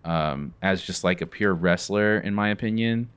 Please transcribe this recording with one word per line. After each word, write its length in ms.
um, 480
as 200
just, 220
like, 160
a 60
pure 280
wrestler, 640
in 160
my 140
opinion. 680